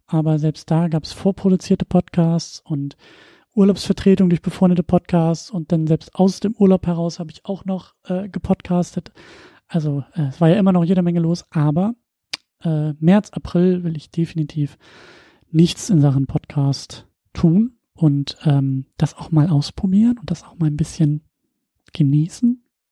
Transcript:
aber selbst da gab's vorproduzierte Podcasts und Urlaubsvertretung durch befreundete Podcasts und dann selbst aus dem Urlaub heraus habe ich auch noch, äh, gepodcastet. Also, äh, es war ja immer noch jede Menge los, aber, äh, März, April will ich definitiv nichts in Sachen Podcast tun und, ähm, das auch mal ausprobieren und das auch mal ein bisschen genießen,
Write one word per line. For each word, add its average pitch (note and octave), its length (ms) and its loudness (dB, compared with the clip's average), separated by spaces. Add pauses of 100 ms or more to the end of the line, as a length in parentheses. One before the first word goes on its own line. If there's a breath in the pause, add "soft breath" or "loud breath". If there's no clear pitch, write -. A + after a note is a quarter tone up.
aber D#3 320 0
selbst D#3 320 -4
da E3+ 160 2
gab's D#3 260 -6
vorproduzierte F#3+ 720 0
Podcasts E3+ 800 0
und C#3 320 -6 (580 soft breath)
Urlaubsvertretung F#3+ 760 2
durch E3+ 120 0
befreundete F3+ 420 0
Podcasts E3+ 680 0
und E3+ 220 -8
dann D#3+ 160 0
selbst D#3+ 260 -2
aus F#3+ 240 2
dem G#3 160 -4
Urlaub F#3 320 2
heraus E3+ 320 -4
habe D#3+ 140 -12
ich - 120 -20
auch G3 200 -10
noch, F#3+ 300 -8 (100)
äh, F#3+ 240 -6
gepodcastet. - 840 -4 (540 loud breath)
Also, D3 380 -4 (100)
äh, D3 140 -2
es C3 120 -10
war E3+ 80 6
ja E3 60 6
immer G3 180 2
noch F3 120 2
jede F3+ 180 0
Menge F3 160 -2
los, E3+ 320 -2
aber, E3 440 0 (680)
äh, D#3 380 -2
März, F#3+ 300 2
April F3+ 520 0
will E3 140 -6
ich - 160 -16
definitiv D#3 680 -4 (720 soft breath)
nichts - 400 0
in E3 100 4
Sachen C#3 260 2
Podcast - 800 -6 (240)
tun F#3 460 2 (160)
und, C#3+ 500 0
ähm, C3+ 420 0 (120)
das - 180 -4
auch - 160 -12
mal D#3 160 4
ausprobieren G3 680 0
und - 120 -12
das - 140 -8
auch - 140 -18
mal E3 80 -2
ein D3 100 -2
bisschen D3+ 460 -2 (720)
genießen, D#3 720 0 (300)